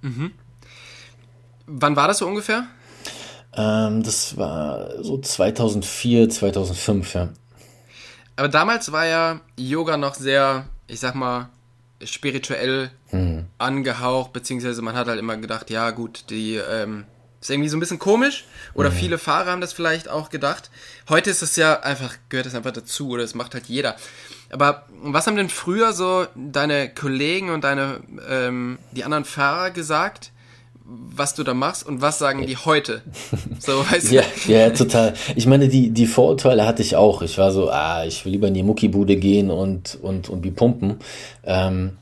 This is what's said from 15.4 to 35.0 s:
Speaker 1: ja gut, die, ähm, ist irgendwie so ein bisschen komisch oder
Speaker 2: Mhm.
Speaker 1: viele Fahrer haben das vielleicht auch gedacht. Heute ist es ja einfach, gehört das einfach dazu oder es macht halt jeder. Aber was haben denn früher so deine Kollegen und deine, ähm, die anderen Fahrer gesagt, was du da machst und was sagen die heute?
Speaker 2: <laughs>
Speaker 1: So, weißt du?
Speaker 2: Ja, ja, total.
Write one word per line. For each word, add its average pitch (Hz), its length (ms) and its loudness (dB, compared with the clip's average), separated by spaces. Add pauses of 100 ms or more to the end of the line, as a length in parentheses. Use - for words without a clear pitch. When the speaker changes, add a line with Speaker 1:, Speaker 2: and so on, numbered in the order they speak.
Speaker 1:
ja 113 220 -2
gut, 113 380 -10
die, 110 260 -4
ähm, 107 480 -6 (360)
ist - 100 -10
irgendwie 143 180 0
so 151 80 -4
ein 160 40 -2
bisschen 170 180 -6
komisch 247 460 2 (300)
oder 143 160 2
Speaker 2:
Mhm. 87 40 0
Speaker 1:
viele 90 240 -2
Fahrer 175 320 0
haben 180 100 -2
das 175 120 -8
vielleicht 165 360 -2
auch 151 220 -6
gedacht. 143 400 -4 (380)
Heute 170 220 4
ist 175 120 -2
es 160 140 -2
ja 156 240 4
einfach, 131 340 -6 (140)
gehört 127 180 -4
das 127 80 -12
einfach 120 160 -6
dazu 123 400 -8
oder 120 140 -2
es 110 100 -10
macht 120 200 -10
halt 123 120 -12
jeder. 123 300 -4 (540)
Aber 143 340 2 (180)
was 147 240 0
haben 214 100 0
denn 196 120 0
früher 214 440 0
so 185 340 0 (100)
deine 143 520 -2
Kollegen 147 600 -2
und 156 140 -4
deine, 139 360 -2 (280)
ähm, 127 500 -4 (140)
die 123 100 -8
anderen 147 220 -2
Fahrer 151 460 -2
gesagt, 170 600 -4 (540)
was 123 500 -6
du 151 80 -6
da 131 120 -2
machst 139 320 -4
und 139 140 -6
was 147 180 0
sagen 135 280 -2
die 131 100 -6
heute? 147 500 0
Speaker 2:
<laughs> - 60 -16 (460)
Speaker 1:
So, 135 320 0
weißt 175 200 2
du? 127 60 6
Speaker 2:
Ja, 127 60 10 (240)
ja, 110 240 8
total. 117 440 4 (220)